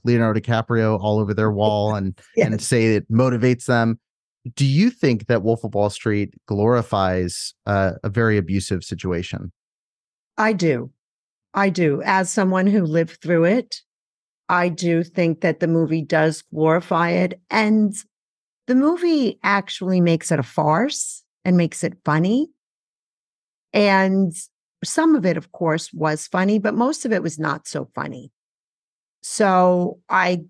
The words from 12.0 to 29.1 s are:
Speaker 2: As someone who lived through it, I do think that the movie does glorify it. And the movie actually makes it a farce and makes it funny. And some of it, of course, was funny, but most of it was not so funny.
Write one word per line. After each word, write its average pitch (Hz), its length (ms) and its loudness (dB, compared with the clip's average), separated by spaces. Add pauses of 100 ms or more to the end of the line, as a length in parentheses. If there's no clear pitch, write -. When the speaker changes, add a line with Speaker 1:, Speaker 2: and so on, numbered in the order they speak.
Speaker 2:
As 190 260 0
someone 185 380 0
who 202 160 2
lived 165 380 -2
through 165 240 2
it, 226 340 -2 (720)
I 180 180 2
do 170 340 0
think 170 400 -2
that 160 200 0
the 170 80 0
movie 165 320 0
does 156 420 0 (100)
glorify 165 580 0
it. 180 280 -2 (100)
And 214 440 2 (760)
the 254 80 2
movie 311 680 2
actually 185 580 0
makes 165 280 2
it 151 100 0
a 131 40 -2
farce 160 800 -2 (220)
and 180 100 2
makes 170 260 0
it 165 120 -4 (100)
funny. 185 460 0 (1200)
And 190 600 2 (500)
some 320 320 2
of 196 100 0
it, 165 120 2
of - 160 -12
course, 165 400 -2
was 156 340 -2
funny, 202 320 0
but 208 160 -2
most 254 300 -2
of 220 80 -2
it 190 100 -2
was 156 160 -6
not 156 280 -4
so 135 280 -8
funny. 135 360 -10 (880)